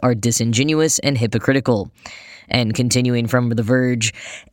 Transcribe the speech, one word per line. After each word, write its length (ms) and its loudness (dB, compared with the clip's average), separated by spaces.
are 100 2
disingenuous 840 0
and 180 0
hypocritical." 720 0
And 220 0
continuing 540 0
from 240 0
The 120 0
Verge, 520 0